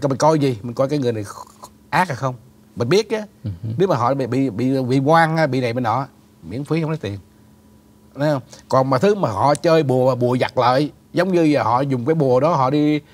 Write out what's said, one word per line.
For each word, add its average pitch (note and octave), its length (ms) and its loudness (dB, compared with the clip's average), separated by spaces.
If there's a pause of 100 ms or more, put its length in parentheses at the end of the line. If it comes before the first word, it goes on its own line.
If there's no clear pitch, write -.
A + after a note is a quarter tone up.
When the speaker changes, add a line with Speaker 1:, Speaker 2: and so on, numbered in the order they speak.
Speaker 1:
mình C3+ 80 -2
coi D#3 220 4
gì? C3+ 220 0
Mình A#2+ 120 -10
coi C3+ 160 -2
cái D3 100 -2
người A#2+ 140 -2
này A2 100 -6 (680)
ác F3 180 0
hay C#3 100 -6
không? B2+ 180 -4 (400)
Mình A#2+ 140 -4
biết G#3 200 2
chứ. A3 80 -4 (260)
Speaker 2:
Ừ. A2+ 60 -6 (280)
Speaker 1:
Nếu F#3 100 0
mà E3+ 80 2
họ A#2+ 180 0
bị, C3+ 140 -4
bị, C3 220 0
bị, C3 320 -2
bị C3 180 0
quan D#3+ 380 2
á, D#3 100 2
bị C3 140 -2
này A#2 120 -2
bị B2+ 80 -4
nọ, B2 260 -2 (360)
miễn G#2+ 200 -10
phí D#3 180 -4
không D3+ 80 -4
lấy D#3 80 -4
tiền. G2+ 220 -8 (960)
Thấy D3 160 0
không? C3+ 100 -2 (280)
Còn C3 200 2
mà C3 80 2
thứ G3+ 180 2
mà E3+ 140 -2
họ A#2 260 2
chơi E3 280 2
bùa, B2+ 320 2
bùa B2 260 0
giặt - 160 -2
lại, B2+ 340 2 (220)
giống F3+ 200 0
như E3+ 100 4
giờ C#3+ 200 2
họ A#2 180 2
dùng C3 240 -2
cái D#3+ 100 2
bùa C3+ 240 2
đó, D#3 160 2
họ C3 140 2
đi, D3 300 0 (140)